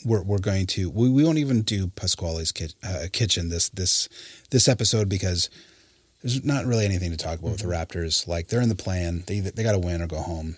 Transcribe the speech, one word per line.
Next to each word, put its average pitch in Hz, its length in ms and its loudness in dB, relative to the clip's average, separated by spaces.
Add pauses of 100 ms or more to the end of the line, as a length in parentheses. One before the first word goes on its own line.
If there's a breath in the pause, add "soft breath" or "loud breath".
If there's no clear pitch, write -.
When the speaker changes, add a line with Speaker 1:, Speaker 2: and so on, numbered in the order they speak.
Speaker 1:
we're, 110 200 2
we're 101 160 0
going 95 300 0
to, 92 200 -2
we, 117 220 2
we 139 140 6
won't 160 120 4
even 135 240 2
do 101 280 0
Pasquale's 82 640 -2
ki-, 80 160 -6 (140)
uh, 87 300 -6
kitchen 90 380 0
this, 85 180 2
this, - 400 0 (420 loud breath)
this 127 160 6
episode 110 440 2
because 92 400 0 (720 loud breath)
there's 131 200 -2
not 139 220 0
really 113 220 2
anything 92 240 0
to 80 80 -6
talk 80 200 -4
about - 120 -4
with 98 100 -4
the 95 80 -4
Speaker 2:
Mm-hmm. 82 300 -4
Speaker 1:
Raptors. 82 280 -2
Like, 85 220 -4
they're 120 140 2
in 117 80 4
the 107 40 0
play-in. 90 520 -2
They, 101 140 -2
they 98 220 -4
gotta 107 160 2
win 87 220 0
or 85 60 -4
go 78 160 -6
home, 80 360 -6